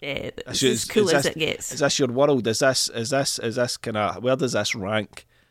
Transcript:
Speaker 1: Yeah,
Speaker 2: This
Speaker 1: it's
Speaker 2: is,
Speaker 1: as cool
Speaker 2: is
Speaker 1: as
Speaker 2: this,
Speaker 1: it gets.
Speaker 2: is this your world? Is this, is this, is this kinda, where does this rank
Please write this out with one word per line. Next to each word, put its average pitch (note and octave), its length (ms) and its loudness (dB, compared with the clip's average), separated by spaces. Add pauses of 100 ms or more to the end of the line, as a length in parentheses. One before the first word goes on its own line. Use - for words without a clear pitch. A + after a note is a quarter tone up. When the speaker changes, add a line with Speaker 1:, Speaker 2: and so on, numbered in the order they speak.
Speaker 1:
Yeah, - 300 -8
Speaker 2:
This - 40 -18 (120)
Speaker 1:
it's - 180 -2
Speaker 2:
is, B2 180 2
Speaker 1:
as - 60 -8
cool G#3 200 4
Speaker 2:
is D#3+ 60 4
Speaker 1:
as C#3+ 100 4
Speaker 2:
this, - 120 0
Speaker 1:
it - 20 -8
gets. - 360 -4
Speaker 2:
is - 60 -4
this C#3 200 2
your C3 80 2
world? C3 400 4
Is A#2 100 0
this, C3+ 300 2
is A#2 220 -6
this, C3+ 280 0
is A2+ 180 -4
this B2 200 -2
kinda, G#2 440 -2
where B2+ 140 2
does B2+ 180 -2
this G#2 220 0
rank G#2+ 520 -4 (240)